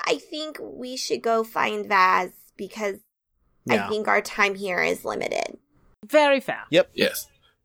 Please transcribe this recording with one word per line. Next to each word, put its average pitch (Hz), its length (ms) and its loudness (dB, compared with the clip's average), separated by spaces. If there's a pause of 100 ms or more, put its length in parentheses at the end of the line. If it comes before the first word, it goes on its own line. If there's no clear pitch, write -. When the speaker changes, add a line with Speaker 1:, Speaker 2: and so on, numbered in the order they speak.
Speaker 1:
I 170 120 2
think 311 420 -12
we 254 340 -12
should - 260 -4
go 226 220 2
find 214 420 -4
Vaz 185 460 4 (240)
because 208 440 -6 (680)
Speaker 2:
Yeah. - 220 0
Speaker 1:
I - 20 -8
think 214 180 -4
our 208 140 4
time 202 340 0
here 190 260 -4
is 170 220 0
limited. - 540 -4 (480)
Speaker 3:
Very 285 340 4
fair. 110 300 -6
Speaker 2:
Yep. 170 240 4
Speaker 4:
Yes. - 340 -2 (380)